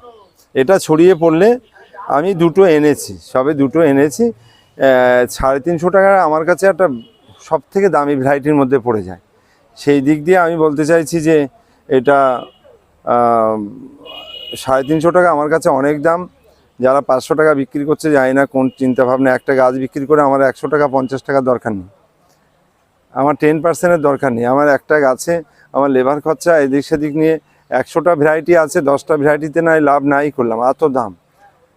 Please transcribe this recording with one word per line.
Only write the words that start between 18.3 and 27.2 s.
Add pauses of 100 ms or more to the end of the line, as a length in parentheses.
না
কোন (100)
চিন্তাভাবনা,
একটা
গাছ
বিক্রি
করে
আমার
একশো
টাকা,
পঞ্চাশ
টাকার
দরকার
নেই, (1200)
আমার
টেন
পার্সেন্টের
দরকার
নেই।
আমার
একটা
গাছে (300)
আমার
লেবার
খরচা
এদিক
সেদিক
নিয়ে (300)